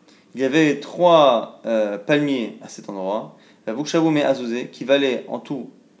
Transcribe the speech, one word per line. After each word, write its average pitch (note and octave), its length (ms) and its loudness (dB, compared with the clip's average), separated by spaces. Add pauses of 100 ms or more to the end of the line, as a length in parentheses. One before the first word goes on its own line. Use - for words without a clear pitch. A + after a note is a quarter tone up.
(340)
il A#2+ 60 -6
y C3 40 0
avait C#3+ 360 2
trois, D3+ 840 4
euh, G#2+ 320 -2
palmiers C#3 640 -2
à G2 60 -16
cet - 200 -18
endroit, G2+ 480 -6 (300)
Havukshavu D3+ 440 0
Me D3 140 2
Azouzé, B2 440 -2
qui - 160 -14
valaient C3+ 440 0
en A#2+ 120 -8
tout B2+ 300 -10 (300)